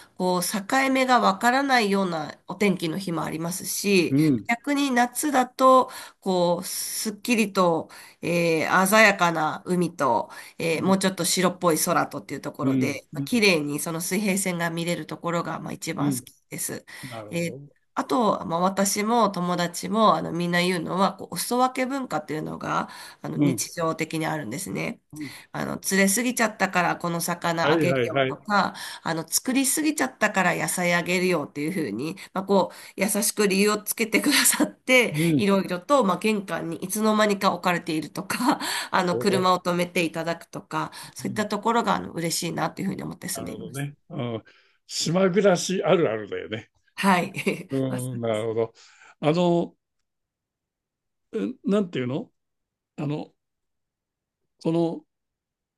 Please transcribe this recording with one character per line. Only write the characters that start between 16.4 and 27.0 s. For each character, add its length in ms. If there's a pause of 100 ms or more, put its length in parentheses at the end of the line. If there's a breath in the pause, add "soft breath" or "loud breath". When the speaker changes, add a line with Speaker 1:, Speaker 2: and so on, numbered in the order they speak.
Speaker 1:
で 100
す。 260 (200 loud breath)
Speaker 2:
う 20
ん。 40
な 100
る 60
ほ 40
ど。 60
Speaker 1:
え 180
ー、 40 (360)
あ 100
と、 400
ま 120
あ、 40
私 420
も 260
友 280
達 320
も、 260
あ 60
の、 100
み 160
ん 40
な 100
言 160
う 20
の 180
は、 160
こ 120
う、 60
お 60
裾 200
分 240
け 40
文 220
化 100
っ 80
て 80
い 40
う 40
の 160
が、 320 (320 loud breath)
あ 60
の、 80
Speaker 2:
う 40
ん。 20
Speaker 1:
日 320
常 200
的 260
に 60
あ 120
る 80
ん 40
で 100
す 100
ね。 320 (100)
Speaker 2:
う 100
ん。 80 (220 loud breath)
Speaker 1:
あ 140
の、 140
「釣 200
れ 80
す 160
ぎ 100
ち 60
ゃ 60
っ 100
た 140
か 120
ら 140
こ 140